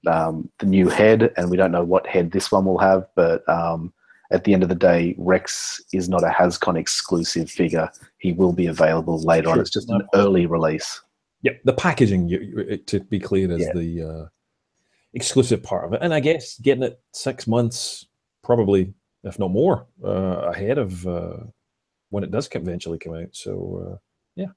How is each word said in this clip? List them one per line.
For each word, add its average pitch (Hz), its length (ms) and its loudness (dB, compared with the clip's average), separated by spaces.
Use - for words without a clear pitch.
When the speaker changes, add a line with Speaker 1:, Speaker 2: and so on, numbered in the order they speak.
Speaker 1:
um, 80 540 -2
the 104 60 -4
new 95 240 6
head, 110 480 4
and 90 120 0
we 90 60 2
don't 92 160 4
know 87 140 0
what 90 200 2
head 85 260 0
this 95 200 -2
one 95 140 4
will 92 120 2
have, 95 380 4
but, 82 320 2
um, 82 460 -2
at 90 120 2
the 104 100 4
end 92 80 6
of 90 60 2
the 90 80 0
day, 87 420 4
Rex - 640 -2
is 92 160 -2
not 90 140 2
a 85 40 2
Hascon 87 500 0
exclusive 82 720 -4
figure. 80 400 -2
He 92 160 -2
will 90 180 2
be 87 160 0
available 82 540 0
later 82 260 2
on. - 80 2
Speaker 2:
Sure. 117 60 4
Speaker 1:
It's 95 100 -4
just 104 160 -4
Speaker 2:
My 110 80 -2
Speaker 1:
an 101 60 2
Speaker 2:
apologies. 98 260 4
Speaker 1:
early 90 180 4
release. 80 560 -2
Speaker 2:
Yep, 127 200 -2
the 127 100 2
packaging, 101 540 2
you, 87 120 -2
you, 101 200 -10
it, 101 280 -8
to 101 120 -2
be 98 200 -4
clear, 95 300 0
is 85 120 -2
Speaker 1:
Yeah. 82 120 -2
Speaker 2:
the, 85 280 -4
uh, 80 240 -10
exclusive 123 500 2
part 87 220 -6
of 87 80 -6
it. 110 80 -4
And 170 120 0
I 156 60 0
guess 151 400 -2
getting 131 240 2
it 120 160 -6
six - 340 -8
months, 117 580 -2
probably, 98 500 2
if - 160 -12
not 95 120 -2
more, 139 340 0
uh, 92 500 -4
ahead 101 260 -4
of, 92 280 -6
uh, 87 300 -8
when 101 160 -6
it - 60 -10
does 117 180 -6
come, - 140 -10
eventually 85 360 -8
come 85 140 -14
out. 85 200 -12
So, 92 600 -12
uh, 98 40 -16
yeah. 190 220 -10